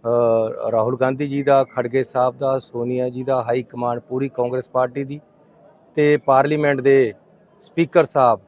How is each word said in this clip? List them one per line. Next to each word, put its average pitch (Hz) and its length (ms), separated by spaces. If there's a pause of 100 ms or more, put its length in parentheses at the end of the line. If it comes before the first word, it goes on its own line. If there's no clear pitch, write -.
ਅ, 113 640
ਰਾਹੁਲ 117 260
ਗਾਂਧੀ 131 300
ਜੀ 139 160
ਦਾ, 135 200
ਖੜਗੇ 127 400
ਸਾਹਿਬ 127 340
ਦਾ, 135 220
ਸੋਨੀਆ 127 500
ਜੀ 127 140
ਦਾ, 127 200
ਹਾਈ 123 200
ਕਮਾਂਡ 120 360
ਪੂਰੀ 131 300
ਕਾਂਗਰਸ 123 400
ਪਾਰਟੀ 127 340
ਦੀ 143 160 (760)
ਤੇ 147 220
ਪਾਰਲੀਮੈਂਟ 139 640
ਦੇ 131 320 (480)
ਸਪੀਕਰ 165 420
ਸਾਹਿਬ 123 440